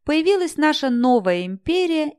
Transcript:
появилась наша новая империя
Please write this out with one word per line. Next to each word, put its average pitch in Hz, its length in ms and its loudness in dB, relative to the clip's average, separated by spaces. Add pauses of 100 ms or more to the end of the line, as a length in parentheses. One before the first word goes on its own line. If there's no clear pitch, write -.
появилась 330 540 0
наша 294 320 0
новая 226 560 2
империя 320 720 -2